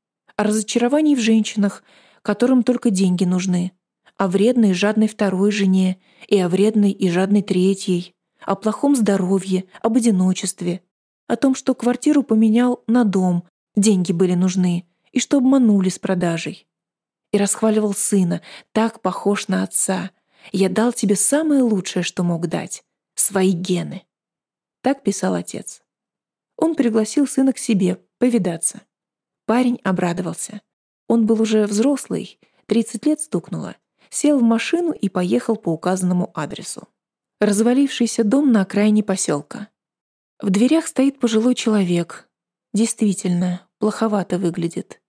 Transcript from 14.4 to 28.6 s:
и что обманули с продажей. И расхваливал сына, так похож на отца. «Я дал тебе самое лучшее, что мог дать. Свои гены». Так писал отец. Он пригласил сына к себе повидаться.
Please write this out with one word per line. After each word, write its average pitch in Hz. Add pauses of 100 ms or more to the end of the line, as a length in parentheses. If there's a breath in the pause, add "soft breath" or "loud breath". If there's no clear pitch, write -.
и -
что -
обманули 240
с -
продажей. 175 (680)
И 208
расхваливал 214
сына, 180 (300 loud breath)
так 220
похож 196
на 185
отца. 190 (420 soft breath)
«Я 185
дал 220
тебе 202
самое 294
лучшее, 196
что -
мог 170
дать. 165 (300)
Свои 190
гены». 175 (800)
Так 269
писал 185
отец. - (760)
Он 320
пригласил 233
сына 269
к -
себе 185 (200)
повидаться. 196 (640)